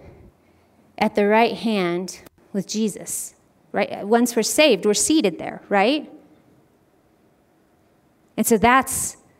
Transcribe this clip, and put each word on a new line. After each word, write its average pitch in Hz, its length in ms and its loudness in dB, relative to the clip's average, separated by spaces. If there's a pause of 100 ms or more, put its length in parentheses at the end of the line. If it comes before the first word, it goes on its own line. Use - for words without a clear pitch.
(1000)
at 214 160 -2
the 208 100 2
right 214 300 2
hand 180 640 -4 (340)
with 196 140 -4
Jesus, - 680 -6 (380)
right? - 360 -4
Once 233 280 2
we're 220 80 2
saved, 233 420 2
we're 208 80 2
seated 208 460 0
there, - 300 -12
right? 214 380 2 (2250)
And 220 80 -2
so 220 140 2
that's, 254 580 0 (220)